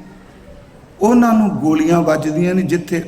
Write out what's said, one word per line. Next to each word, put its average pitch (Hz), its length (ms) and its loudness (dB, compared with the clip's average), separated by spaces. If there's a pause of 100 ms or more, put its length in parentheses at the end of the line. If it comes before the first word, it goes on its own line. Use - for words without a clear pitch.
(1000)
ਉਹਨਾਂ 233 320 4
ਨੂੰ 214 160 2
ਗੋਲੀਆਂ 160 520 0
ਵੱਜਦੀਆਂ 156 540 -2
ਨੇ 185 60 0
ਜਿੱਥੇ 165 460 -4